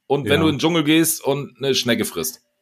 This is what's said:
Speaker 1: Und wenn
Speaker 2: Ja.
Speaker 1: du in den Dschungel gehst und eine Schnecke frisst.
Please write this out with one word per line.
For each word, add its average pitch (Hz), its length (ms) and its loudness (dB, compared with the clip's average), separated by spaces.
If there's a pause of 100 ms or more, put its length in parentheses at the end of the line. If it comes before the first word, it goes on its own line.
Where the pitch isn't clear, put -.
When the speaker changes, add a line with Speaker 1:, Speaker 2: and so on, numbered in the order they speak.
Speaker 1:
Und 139 200 -2
wenn 107 100 0
Speaker 2:
Ja. 160 60 2
Speaker 1:
du 160 80 4
in 147 60 2
den 127 40 -6
Dschungel 165 240 2
gehst 156 400 2
und 139 340 -4
eine 135 160 -2
Schnecke 120 320 0
frisst. - 380 -8 (180)